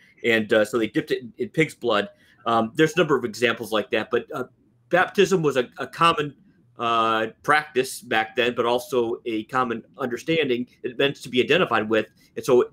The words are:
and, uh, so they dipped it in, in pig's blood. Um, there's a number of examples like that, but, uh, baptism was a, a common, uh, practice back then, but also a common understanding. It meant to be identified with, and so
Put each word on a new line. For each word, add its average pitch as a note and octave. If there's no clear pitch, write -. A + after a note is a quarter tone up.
and, A2+
uh, A2
so A2+
they A2
dipped D3+
it -
in, A2+
in A#2
pig's D#3
blood. G#2
Um, A2+
there's D#3
a -
number D3+
of A#2+
examples A2+
like G#2+
that, G#2+
but, A#2+
uh, C3+
baptism F3+
was C#3
a, A#2+
a B2+
common, D#3+
uh, A2+
practice D3
back A2+
then, A#2+
but A#2
also A#2+
a A2
common A#2+
understanding. B2+
It B2+
meant C#3
to C3
be B2
identified A2
with, A2
and -
so B2